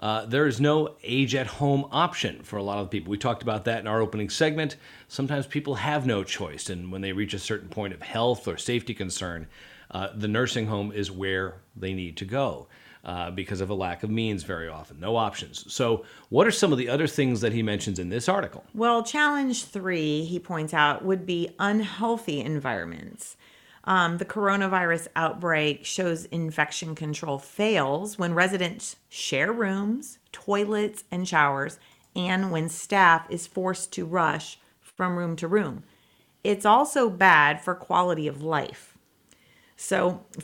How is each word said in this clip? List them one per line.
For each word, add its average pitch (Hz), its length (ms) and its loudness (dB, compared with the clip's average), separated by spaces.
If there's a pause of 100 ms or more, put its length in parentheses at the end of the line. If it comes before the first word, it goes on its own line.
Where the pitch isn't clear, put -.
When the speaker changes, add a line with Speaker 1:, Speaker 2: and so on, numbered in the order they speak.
Speaker 1:
uh, 110 260 -2
there 135 200 4
is 117 140 0
no 151 440 2
age-at-home 135 880 0
option 156 500 0
for - 140 -10
a 101 60 -4
lot 101 160 -2
of 98 120 -4
people. 90 200 -4
We 104 80 -2
talked 117 240 -2
about 110 240 -2
that 113 120 0
in 101 80 -8
our 110 140 2
opening 107 300 -2
segment. 156 460 0 (300)
Sometimes 139 400 -4
people 147 300 -4
have 139 300 0
no 104 180 2
choice, 80 440 -8
and 90 220 -8
when 95 120 -6
they 98 100 -2
reach 98 220 -2
a 101 40 -4
certain 95 300 -6
point 98 260 -6
of - 80 -16
health 120 460 0
or 82 80 -2
safety 120 380 -2
concern, 90 520 -6 (440)
uh, 95 220 -4
the 107 140 -4
nursing 117 400 0
home 104 240 -2
is 101 200 -4
where 95 500 -4 (160)
they 95 180 -6
need 90 220 -8
to - 80 -8
go, 98 420 -4 (380)
uh, 87 260 -6
because 92 300 -6
of 95 100 -4
a 104 40 -4
lack 92 280 -6
of 104 80 -2
means 110 320 -2
very 82 240 -8
often, 78 320 -14
no 98 160 -2
options. - 580 -4
So 117 320 2 (260)
what 147 180 8
are - 20 4
some 180 220 4
of 131 60 4
the 123 100 -2
other 143 180 2
things 131 360 2
that 113 100 2
he 117 100 2
mentions 104 380 -2
in 90 80 -4
this 117 200 -4
article? - 360 -2 (100)
Speaker 2:
Well, 233 300 2
challenge 285 640 0
three, 160 580 0
he 170 160 -4
points 156 340 -4
out, 147 300 4
would 190 200 2
be 170 260 -2 (100)
unhealthy 208 800 0
environments. 107 960 -6 (480)
Um, 175 320 2
the 180 80 -4
coronavirus 190 920 2
outbreak 156 720 0
shows 170 420 -2
infection 160 680 -4
control 151 440 -4
fails 190 800 0
when 175 140 0
residents 180 640 0 (140)
share 151 420 0
rooms, 214 640 -2 (140)
toilets, 208 800 -2
and 180 180 -4
showers, 143 500 4 (380)
and 185 340 0
when 165 200 -2
staff 170 600 6
is 170 160 -6
forced 185 460 -4
to 180 140 -4
rush 160 520 0 (220)
from 180 380 -4
room 170 180 -4
to 170 100 -6
room. 170 380 0 (580)
It's 208 220 0
also 247 460 6
bad 160 500 8
for 180 140 -2
quality 175 520 0
of 143 160 -6
life. - 540 -4 (800)
So, 180 480 0 (200)